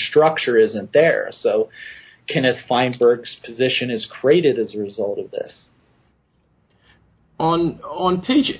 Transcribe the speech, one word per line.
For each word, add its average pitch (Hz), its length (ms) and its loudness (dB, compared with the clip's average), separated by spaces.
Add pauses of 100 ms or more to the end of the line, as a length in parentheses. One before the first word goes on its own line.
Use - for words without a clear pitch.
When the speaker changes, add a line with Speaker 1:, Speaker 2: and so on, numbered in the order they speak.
Speaker 1:
structure 147 480 2
isn't 104 360 2
there. 143 400 2
So 110 360 0 (640)
Kenneth 131 260 0 (100)
Feinberg's 120 760 0
position 123 460 -2
is 110 180 -4
created 147 480 2
as 110 160 -4
a 104 60 -8
result 101 400 -6
of 95 140 -10
this. - 340 -12 (1700)
Speaker 2:
On, 165 400 0
on 185 420 -2
page 269 380 2